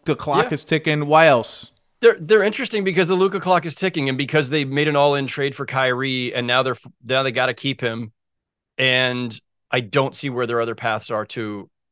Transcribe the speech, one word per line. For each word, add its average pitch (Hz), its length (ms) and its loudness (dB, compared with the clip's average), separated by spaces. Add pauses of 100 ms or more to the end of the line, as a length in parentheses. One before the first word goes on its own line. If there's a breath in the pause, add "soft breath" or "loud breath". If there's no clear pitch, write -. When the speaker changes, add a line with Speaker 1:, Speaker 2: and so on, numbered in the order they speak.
Speaker 1:
The 156 120 0
clock 151 340 -2
Speaker 2:
Yeah. 160 40 -2
Speaker 1:
is 139 120 -8
ticking. 151 400 0
Why 156 220 6
else? - 420 0 (300)
Speaker 2:
They're, 226 200 6
they're 196 220 4
interesting 214 420 -2
because 180 240 2
the 190 60 0
Luka 185 260 0
clock 175 240 2
is 156 100 -10
ticking, 170 360 -2
and 131 80 -2
because 139 320 0
they 147 140 0
made 147 240 0
an 147 80 0
all-in 143 300 2
trade 139 280 -4
for 139 120 -10
Kyrie, 127 680 -2
and 123 120 -4
now 127 160 2
they're 127 100 -2
f-, - 140 -10 (180)
now 127 180 0
they 135 100 -2
gotta 127 220 0
keep 139 260 -6
him. 113 320 -6 (640)
And 127 640 0 (320)
I 131 100 0
don't 131 340 -2
see 143 140 -8
where 123 180 -4
their 117 140 -2
other 113 140 -4
paths 107 360 -6
are 107 160 -4
to 107 440 -10 (220)